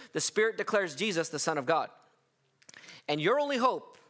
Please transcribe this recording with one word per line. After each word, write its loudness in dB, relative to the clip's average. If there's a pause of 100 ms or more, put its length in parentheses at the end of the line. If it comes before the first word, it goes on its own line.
(140)
the -2
Spirit 2
declares 0
Jesus -2
the -6
Son 0
of -2
God. 0 (1160)
And 0
your 4
only 0
hope 0 (100)